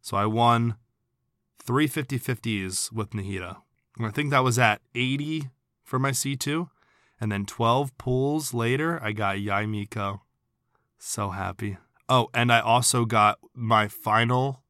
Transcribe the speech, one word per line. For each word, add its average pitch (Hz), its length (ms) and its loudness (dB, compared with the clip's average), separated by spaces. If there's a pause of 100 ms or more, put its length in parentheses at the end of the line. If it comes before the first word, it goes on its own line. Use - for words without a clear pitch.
So - 160 -8
I 101 100 0
won 117 500 2 (840)
three 139 240 2
fifty 139 320 -4
fifties 104 760 -4
with 110 180 -6
Nahida. 95 480 -8 (400)
And 117 80 -4
I 107 40 -4
think 147 200 -2
that 131 140 4
was 120 140 2
at 110 220 4 (140)
eighty 139 540 -2 (360)
for - 140 -4
my 135 140 0
C 139 240 -2
two. 151 340 -4 (500)
And 107 120 -2
then 101 120 -2
twelve 123 540 0
pulls 135 560 -2
later, 139 480 0
I 107 100 -4
got 101 240 -2
Yae 101 320 -2
Miko. 101 540 -6 (760)
So - 320 -6
happy. 92 460 -6 (320)
Oh, 127 240 2
and 120 180 2
I 117 100 6
also 120 440 2
got 107 340 4 (140)
my 110 340 2
final 123 840 0